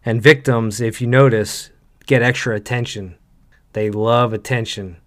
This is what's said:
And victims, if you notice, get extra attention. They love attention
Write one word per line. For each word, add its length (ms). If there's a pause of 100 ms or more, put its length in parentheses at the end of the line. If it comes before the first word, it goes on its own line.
And 160
victims, 580
if 220
you 60
notice, 640 (360)
get 160
extra 340
attention. 600 (560)
They 180
love 400
attention 760